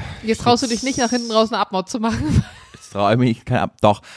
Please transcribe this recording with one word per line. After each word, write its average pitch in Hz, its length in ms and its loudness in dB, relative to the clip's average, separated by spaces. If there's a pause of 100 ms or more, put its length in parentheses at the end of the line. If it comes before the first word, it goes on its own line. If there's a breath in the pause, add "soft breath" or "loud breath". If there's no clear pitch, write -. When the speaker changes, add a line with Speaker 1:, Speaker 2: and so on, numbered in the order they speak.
(240 loud breath)
Speaker 1:
Jetzt 220 180 -2
traust 240 220 2
Speaker 2:
jetzt 233 80 -2
Speaker 1:
du 240 40 -2
dich 214 80 -6
nicht, 269 140 -4
nach 240 120 0
hinten 233 220 -4
raus 220 200 2
eine 208 100 -2
Abmord 190 280 -4
zu 247 100 -6
machen. 233 440 0 (160)
<laughs> - 140 -20
Speaker 2:
Jetzt - 180 -20
traue 101 220 2
ich 120 60 2
mich 123 260 0
kein 123 140 0
Ab-, - 220 -6
doch. 104 200 4 (160 loud breath)